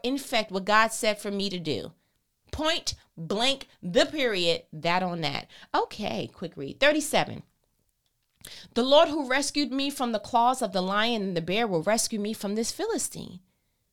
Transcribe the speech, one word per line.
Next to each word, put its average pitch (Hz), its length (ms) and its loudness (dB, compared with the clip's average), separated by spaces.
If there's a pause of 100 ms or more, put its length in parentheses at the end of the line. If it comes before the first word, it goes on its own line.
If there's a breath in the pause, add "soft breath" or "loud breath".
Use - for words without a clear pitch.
infect 247 480 -2
what 190 140 -4
God 214 300 4
said 214 240 0
for 208 120 -8
me 202 200 -4
to 180 80 -6
do. 147 340 -6 (580)
Point 311 440 -2 (220 soft breath)
blank, 226 500 -2 (160 soft breath)
the 202 240 4
period, 202 560 0 (100)
that 165 300 0
on 175 200 -4
that. 143 260 -4 (260 loud breath)
Okay, 214 580 -2
quick 170 240 -10
read. 143 220 -10
Thirty-seven. 277 640 2 (1300 loud breath)
"The 233 100 2
Lord 294 240 8
who 294 200 -2
rescued 277 440 0
me 277 180 -2
from 247 220 -2
the 208 80 0
claws 247 420 2
of 190 100 -2
the 190 80 0
lion 208 420 0
and 190 140 -2
the 165 60 -2
bear 196 240 0
will 170 160 0
rescue 220 360 0
me 208 140 -4
from 208 220 -6
this 226 180 -2
Philistine." 320 680 -6 (520)